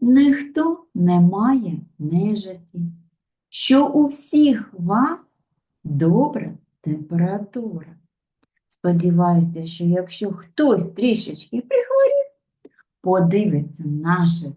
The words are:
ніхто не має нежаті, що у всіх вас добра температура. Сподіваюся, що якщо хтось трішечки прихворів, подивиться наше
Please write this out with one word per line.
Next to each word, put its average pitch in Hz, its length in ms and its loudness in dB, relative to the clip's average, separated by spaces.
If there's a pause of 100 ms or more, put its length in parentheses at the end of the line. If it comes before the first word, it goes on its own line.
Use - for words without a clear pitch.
ніхто 285 840 2 (100)
не 175 240 4
має 196 600 2 (200)
нежаті, 180 800 -4 (680)
що 277 380 2
у 294 180 2
всіх 277 680 0
вас 220 480 -2 (640)
добра 170 720 0 (240)
температура. 175 1120 -6 (720)
Сподіваюся, 175 960 0
що - 200 -8
якщо 180 460 -2
хтось 226 520 0
трішечки 214 760 -4
прихворів, 508 340 -2 (1120)
подивиться 170 800 0
наше 165 720 -2